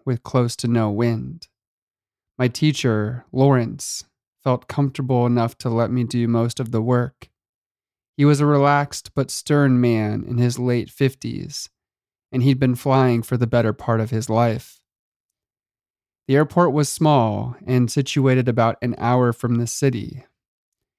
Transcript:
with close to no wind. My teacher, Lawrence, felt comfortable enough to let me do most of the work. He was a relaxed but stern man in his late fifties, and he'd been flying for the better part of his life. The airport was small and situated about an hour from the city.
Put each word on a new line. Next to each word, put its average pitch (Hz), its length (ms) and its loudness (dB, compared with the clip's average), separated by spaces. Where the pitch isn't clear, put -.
with 123 180 -4
close 120 340 -2
to - 120 -4
no 113 240 0
wind. 113 560 -4
My 127 80 0
teacher, 120 840 -2
Lawrence, 131 720 0
felt 127 240 -2
comfortable 131 580 -2
enough 120 320 0
to 127 120 -6
let 117 200 0
me 123 140 -2
do 117 240 -2
most 117 320 -2
of 117 100 -8
the 113 120 -2
work. 123 480 -2
He 143 80 2
was 147 160 4
a 147 60 2
relaxed 143 680 0
but 135 160 -4
stern 139 500 2
man 110 440 0
in 120 140 -6
his 120 200 0
late 120 320 -2
fifties, - 800 -6
and 127 100 0
he'd 131 160 4
been 131 160 2
flying 127 480 2
for - 140 -4
the 120 100 0
better 113 260 2
part 113 280 -2
of 110 100 -4
his 110 180 -4
life. 113 520 -2
The 135 80 2
airport 151 380 2
was 147 160 0
small 120 760 0
and 123 240 2
situated 131 600 0
about 117 340 0
an 120 160 -4
hour 123 340 2
from 120 220 -2
the 117 140 0
city. 131 580 -4